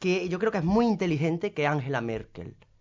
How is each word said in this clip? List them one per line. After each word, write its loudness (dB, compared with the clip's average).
que 0
yo -4
creo 0
que -2
es 0
muy 4
inteligente, 0
que -2
es 2
Angela -2
Merkel. -8